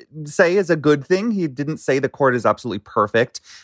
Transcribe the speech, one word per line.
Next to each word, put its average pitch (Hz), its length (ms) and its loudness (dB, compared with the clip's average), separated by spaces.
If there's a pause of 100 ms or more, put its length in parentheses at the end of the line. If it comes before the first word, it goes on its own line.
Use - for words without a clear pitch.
(260)
say 175 300 2
is 190 140 0
a 170 60 2
good 147 300 2
thing. 196 260 0
He 185 160 -2
didn't 131 300 -6
say 139 220 -2
the 135 100 -2
court 131 260 0
is 117 100 -2
absolutely 107 340 -2
perfect, 113 600 -2 (220)